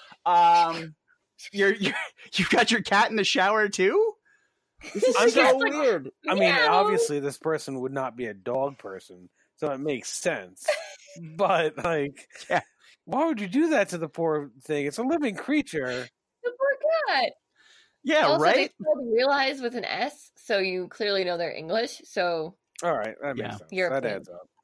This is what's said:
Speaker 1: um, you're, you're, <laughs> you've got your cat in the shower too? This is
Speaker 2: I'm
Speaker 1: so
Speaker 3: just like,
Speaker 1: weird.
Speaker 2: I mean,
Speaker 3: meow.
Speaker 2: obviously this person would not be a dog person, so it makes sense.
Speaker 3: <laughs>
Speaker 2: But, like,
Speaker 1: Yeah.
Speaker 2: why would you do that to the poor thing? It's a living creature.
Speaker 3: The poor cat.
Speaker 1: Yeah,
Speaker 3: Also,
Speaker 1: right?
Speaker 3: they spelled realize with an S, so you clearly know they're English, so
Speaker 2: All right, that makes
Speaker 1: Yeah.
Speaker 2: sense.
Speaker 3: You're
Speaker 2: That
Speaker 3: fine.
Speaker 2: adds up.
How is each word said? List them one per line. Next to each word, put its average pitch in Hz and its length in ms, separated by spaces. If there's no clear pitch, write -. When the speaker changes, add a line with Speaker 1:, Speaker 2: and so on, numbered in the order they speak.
Speaker 1:
um, 170 720
you're, 196 200
you're, 202 200
<laughs> - 220
you've 185 140
got 220 220
your 226 100
cat 202 280
in 220 60
the 208 80
shower 208 460
too? 330 460
This 208 80
is 240 160
Speaker 2:
I'm 233 120
Speaker 1:
so 269 140
Speaker 3:
just 262 160
like, 269 120
Speaker 1:
weird. 233 380
Speaker 2:
I 180 60
mean, 190 200
Speaker 3:
meow. - 200
Speaker 2:
obviously 170 480
this 139 160
person 147 420
would 131 140
not 131 240
be 123 80
a 107 80
dog 127 460
person, 92 500
so 147 160
it 135 80
makes 139 300
sense. 101 640
Speaker 3:
<laughs> 571 60
Speaker 2:
But, 165 480
like, 147 440
Speaker 1:
Yeah. 175 120
Speaker 2:
why 254 200
would 285 160
you 202 60
do 285 220
that 233 200
to 180 80
the 160 120
poor 156 420
thing? 147 240
It's 147 140
a 226 40
living 277 320
creature. 131 720
Speaker 3:
The 480 80
poor 539 640
cat. 254 160
Speaker 1:
Yeah, 294 240
Speaker 3:
Also, 302 160
Speaker 1:
right? 185 120
Speaker 3:
they 285 140
spelled 277 280
realize 269 500
with 240 140
an 214 100
S, 254 500
so 208 240
you 185 300
clearly 202 340
know 175 160
they're 165 160
English, 196 500
so 170 480
Speaker 2:
All 170 120
right, 110 240
that 135 160
makes 117 40
Speaker 1:
Yeah. 110 180
Speaker 2:
sense. - 140
Speaker 3:
You're 185 180
Speaker 2:
That 139 140
Speaker 3:
fine. 117 80
Speaker 2:
adds 95 180
up. 87 180